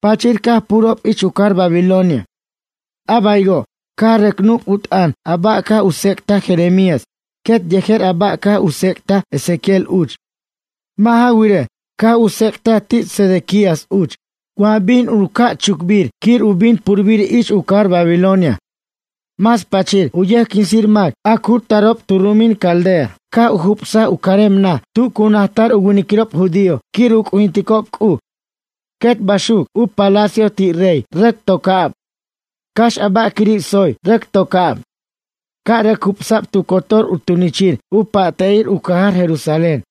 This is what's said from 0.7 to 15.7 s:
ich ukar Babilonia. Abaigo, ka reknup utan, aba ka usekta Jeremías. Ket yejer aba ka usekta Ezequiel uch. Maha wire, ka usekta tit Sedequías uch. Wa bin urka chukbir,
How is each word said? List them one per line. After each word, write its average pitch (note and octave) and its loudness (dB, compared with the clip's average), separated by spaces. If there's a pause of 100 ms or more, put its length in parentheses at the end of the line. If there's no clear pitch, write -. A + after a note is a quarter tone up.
ich G#3+ -2
ukar G3 0
Babilonia. F3+ 0 (840)
Abaigo, G3 0 (340)
ka A3+ 2
reknup G#3+ 0
utan, F#3+ -2 (120)
aba F#3 -2
ka G#3+ 0
usekta G3 -2
Jeremías. F3+ 0 (440)
Ket A3+ 2 (100)
yejer G3+ 0
aba F#3 0
ka G3+ 0
usekta F#3 -2 (100)
Ezequiel F3+ -2
uch. E3+ -2 (840)
Maha A#3 2
wire, G#3 2 (340)
ka A#3 4
usekta A3 0
tit G#3+ -2
Sedequías F#3 0
uch. F#3 -2 (440)
Wa G#3+ 2
bin A#3+ 2
urka G#3+ 0
chukbir, F3 0 (100)